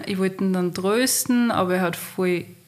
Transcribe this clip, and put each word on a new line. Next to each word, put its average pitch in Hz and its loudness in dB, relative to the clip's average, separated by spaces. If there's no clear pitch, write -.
ich 196 -4
wollte 190 -2
ihn 190 2
dann 180 0
trösten, 240 2
aber 185 2
er 185 2
hat 170 0
voll, 180 -2